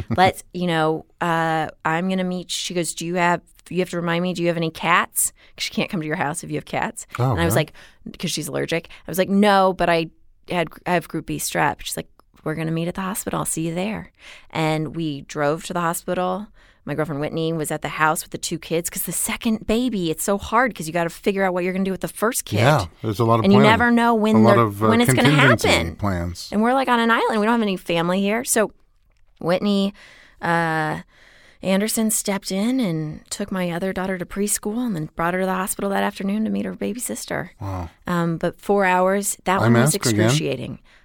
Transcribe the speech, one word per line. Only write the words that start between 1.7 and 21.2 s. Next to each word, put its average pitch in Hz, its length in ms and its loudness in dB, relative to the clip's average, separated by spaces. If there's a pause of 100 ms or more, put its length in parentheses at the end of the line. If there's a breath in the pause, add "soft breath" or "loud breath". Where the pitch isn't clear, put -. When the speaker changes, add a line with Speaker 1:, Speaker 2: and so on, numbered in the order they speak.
Speaker 2:
I'm 170 240 0
gonna 190 160 0
meet," 180 260 -6
she - 240 -6
goes, 170 200 -2
"Do 165 120 -8
you 175 100 -4
have, 175 240 2 (280)
you 170 120 -2
have 180 100 -2
to 180 60 -6
remind 170 260 -2
me, 180 120 -2
do 170 80 -4
you 170 60 2
have 170 80 0
any 165 140 -2
cats?" - 640 0 (240 soft breath)
'Cause - 80 -6
she - 80 -8
can't - 180 -2
come 185 100 -4
to 156 60 -6
your 147 100 -2
house 143 280 -4
if 156 60 -14
you 151 60 -4
have 139 80 -6
cats. - 420 -6 (120)
Speaker 1:
Oh, 127 140 2
Speaker 2:
And 104 80 0
I 170 40 2
was 98 100 0
Speaker 1:
really? 131 120 2 (400 soft breath)
Speaker 2:
like, - 120 -14
'cause 165 120 -6
she's 151 180 -6
allergic. 143 400 -4 (180 loud breath)
I - 40 -12
was 170 80 -2
like, 185 100 2
"No, 196 460 4
but 175 160 0
I 165 200 0 (380)
had, 170 200 -2 (180)
I 175 80 0
have 165 140 -2
group 156 180 -8
B 151 120 -6
strep." 156 420 0
She's - 160 -8
like, 160 120 -10 (360)
"We're 156 100 -4
gonna 160 160 -4
meet 165 180 -2
at 175 60 -8
the 196 80 -8
hospital. 185 380 -6
I'll 156 60 -4
see 165 220 -4
you 165 60 -6
there." 180 380 -6 (380 loud breath)
And 156 460 -2
we 151 260 -6
drove 151 420 -2
to - 80 -10
the 175 80 -2
hospital. 180 640 -4 (400 soft breath)
My 147 80 -6
girlfriend 147 280 -2
Whitney 160 320 -2
was 151 160 -4
at 151 100 -4
the 147 80 -6
house 156 340 0
with - 100 -16
the - 40 -10
two - 220 -6
kids 170 320 -4
'cause - 140 -6
the 175 80 -6
second - 540 -2
baby, 214 440 0
it's 156 120 -4
so 202 140 0
hard 226 380 0
'cause 160 120 -8
you 156 60 -6
gotta 170 160 0
figure 196 340 -2